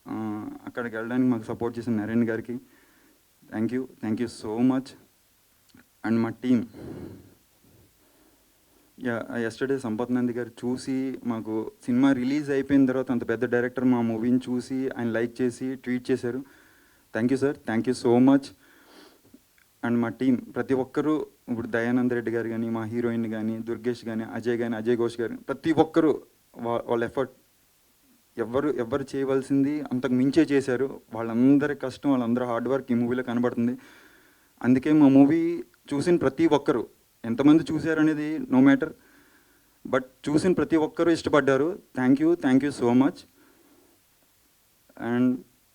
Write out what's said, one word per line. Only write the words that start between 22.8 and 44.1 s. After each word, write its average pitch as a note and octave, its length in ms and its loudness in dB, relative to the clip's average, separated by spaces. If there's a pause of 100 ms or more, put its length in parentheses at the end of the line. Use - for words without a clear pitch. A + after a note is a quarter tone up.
హీరోయిన్ A#2 480 -4
కానీ, A2 260 -4
దుర్గేష్ A2+ 480 -6
కానీ, A2+ 180 -6
అజయ్ A2+ 360 -4
కానీ, A#2 160 -2
అజయ్ A2 220 0
ఘోష్ A#2 240 -2
గారు, A#2 140 -6
ప్రతి C#3 360 -4
ఒక్కరూ D#3 500 2 (360)
వా-, A#2 280 -4
వాళ్ళ A#2+ 180 0
ఎఫర్ట్ B2+ 280 -4 (1080)
ఎవరు, B2 320 -2
ఎవరు C3 360 -4 (100)
చేయవలసింది C3+ 640 0
అంతకు B2+ 300 -4
మించే C3+ 320 4
చేశారు. C3 580 0 (120)
వాళ్ళందరి C3 640 2
కష్టం, C#3 360 -4
వాళ్ళందరి B2 340 0
హార్డ్ A#2+ 220 -2
వర్క్ C3 240 -2
ఈ A#2+ 40 2
మూవీలో A#2+ 280 -2
కనబడుతుంది. A#2+ 540 -2 (840)
అందుకే C3 280 4
మా D3+ 160 8
మూవీ E3 560 6 (300)
చూసిన D#3 220 2
ప్రతి D#3+ 320 2
ఒక్కరూ, C#3+ 400 2 (380)
ఎంతమంది C#3+ 460 6
చూశారనేది D#3 680 -2
no C3 180 0
matter, C#3 320 6 (1000)
but B2+ 160 0 (260)
చూసిన E3+ 240 2
ప్రతి D#3 220 0
ఒక్కరూ D#3+ 360 0
ఇష్టపడ్డారు. D3+ 680 2 (200)
Thank C3+ 220 4
you, E3+ 240 0
thank C3 200 4
you C#3 160 -4
so A#2+ 120 2
much. C3 220 4 (1900)